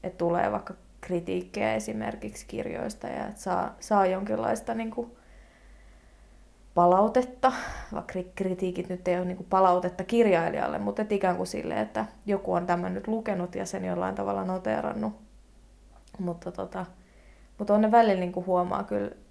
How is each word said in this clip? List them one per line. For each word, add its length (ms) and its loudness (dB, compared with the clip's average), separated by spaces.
että 140 -8
tulee 340 2
vaikka 220 -6
kritiikkejä 720 -2
esimerkiksi 720 -6
kirjoista 600 -6
ja 200 -6
että 140 -14
saa, 380 -4
saa 260 2
jonkinlaista 680 -2
niinku 440 -6
palautetta, 760 6
vaikka 200 -8
kri-, 220 -6
kritiikit 540 -2
nyt 180 -4
ei 100 2
ole 80 -2
niinku 240 -6
palautetta 540 4
kirjailijalle, 760 4
mutta 220 -2
et 100 -2
ikään 260 2
kuin 100 -4
silleen, 320 -4
että 260 -4
joku 280 0
on 120 0
tämän 280 -2
nyt 140 -6
lukenut 480 -4
ja 100 -4
sen 200 -6
jollain 300 -2
tavalla 300 -2
noteerannut. 680 -4
Mutta 320 -6
tota, 340 -8
mutta 160 2
on 80 6
ne 100 4
välillä 280 6
niinku 260 -4
huomaa 380 0
kyllä 280 -4